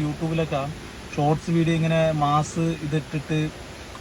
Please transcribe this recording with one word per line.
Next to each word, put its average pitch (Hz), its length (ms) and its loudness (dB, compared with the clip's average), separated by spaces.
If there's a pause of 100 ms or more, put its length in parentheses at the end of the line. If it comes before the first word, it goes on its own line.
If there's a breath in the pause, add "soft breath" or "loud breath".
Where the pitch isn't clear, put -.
YouTube-ലൊക്കെ 156 580 0 (520)
ഷോർട്സ് 156 420 2
വീഡിയോ 165 240 4
ഇങ്ങനെ 160 200 2 (240)
മാസ് 147 420 2 (200)
ഇതിട്ടിട്ട്, 151 520 -2 (640)